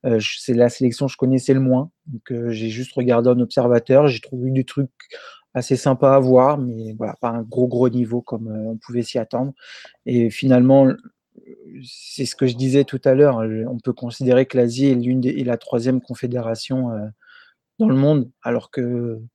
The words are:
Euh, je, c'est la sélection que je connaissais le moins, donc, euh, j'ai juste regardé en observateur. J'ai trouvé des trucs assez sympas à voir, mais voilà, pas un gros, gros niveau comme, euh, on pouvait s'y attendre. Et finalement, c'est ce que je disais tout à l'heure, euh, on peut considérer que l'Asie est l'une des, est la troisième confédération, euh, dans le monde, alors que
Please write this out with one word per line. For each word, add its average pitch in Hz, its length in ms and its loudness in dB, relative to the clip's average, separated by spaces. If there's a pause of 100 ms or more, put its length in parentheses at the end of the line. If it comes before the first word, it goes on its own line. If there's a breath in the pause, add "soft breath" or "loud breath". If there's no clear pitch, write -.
Euh, 117 140 2
je, - 200 -6
c'est - 140 -4
la 120 160 4
sélection 127 360 -2
que 131 60 -4
je - 60 -16
connaissais 131 360 0
le 135 60 2
moins, 131 320 0 (160)
donc, 127 240 -14
euh, 120 200 -4
j'ai 110 180 -4
juste 120 240 -10
regardé 120 360 2
en 123 100 2
observateur. 123 680 2
J'ai 117 140 0
trouvé 127 300 -8
des 131 120 0
trucs 135 260 -4 (640 loud breath)
assez 127 220 -2
sympas 135 400 2
à 139 40 8
voir, 127 380 4
mais 113 400 -8
voilà, 110 240 -8
pas 120 80 -4
un 117 140 -6
gros, 123 240 -2
gros 123 220 2
niveau 120 320 -2
comme, 113 260 -10
euh, 107 240 -8
on 113 60 -8
pouvait 120 260 -6
s'y 123 160 -6
attendre. 127 340 -6 (520 loud breath)
Et 120 240 2
finalement, 131 580 4 (960)
c'est - 420 -10
ce - 100 -10
que 131 120 0
je 123 80 0
disais 131 300 2
tout - 180 -10
à 135 100 4
l'heure, 135 260 4
euh, 110 300 -4
on 123 80 -8
peut 120 160 -6
considérer 123 520 0
que - 120 -4
l'Asie 123 300 0
est 135 80 4
l'une 123 240 -2
des, 123 120 0
est 139 120 -6
la 120 140 -2
troisième 127 420 -2
confédération, 120 920 -6
euh, 107 160 -8 (680 soft breath)
dans 220 120 2
le 175 60 2
monde, 135 340 2 (120)
alors 120 300 -4
que 120 480 -6 (160)